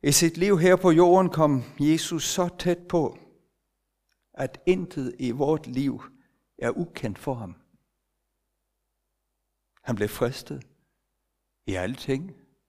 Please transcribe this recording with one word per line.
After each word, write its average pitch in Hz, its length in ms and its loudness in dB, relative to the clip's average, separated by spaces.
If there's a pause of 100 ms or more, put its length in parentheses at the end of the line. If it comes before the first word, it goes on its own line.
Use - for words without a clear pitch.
I 147 80 2
sit 165 260 2
liv 190 220 2
her 185 160 6
på 180 160 4
jorden 175 380 6
kom 143 340 2 (160)
Jesus 160 440 0
så 175 360 -4
tæt 175 300 -2
på, 160 280 -2 (1160)
at - 320 -8
intet 175 540 -2
i 127 120 -4
vort 147 360 -2
liv 127 340 -4 (560)
er 120 200 -4
ukendt 120 420 -8
for 139 140 -6
ham. 110 280 -12 (2250)
Han 120 140 -4
blev 104 140 -2
fristet - 580 -6 (960)
i 98 100 -6
alle 92 200 -6
ting 143 400 -6 (340)